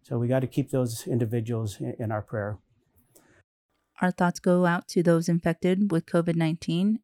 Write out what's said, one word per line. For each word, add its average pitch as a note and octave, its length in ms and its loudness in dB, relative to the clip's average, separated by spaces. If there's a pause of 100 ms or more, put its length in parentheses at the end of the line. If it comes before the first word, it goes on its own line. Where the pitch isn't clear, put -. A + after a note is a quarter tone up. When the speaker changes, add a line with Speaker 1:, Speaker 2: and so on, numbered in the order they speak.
Speaker 1:
So B2 140 -6
we A#2+ 120 0
gotta C3 180 0
keep C3+ 220 -2
those B2 380 -2
individuals A2+ 760 -2
in, B2 180 -6
in A2 120 -4
our G#2+ 100 -2
prayer. G#2 360 -6 (1400)
Speaker 2:
Our F3+ 120 0
thoughts F3 280 0
go F3+ 260 4
out F3 240 0
to F3 140 2
those E3+ 240 4
infected F3+ 640 0
with E3 140 0
covid E3+ 300 0
nineteen E3 680 0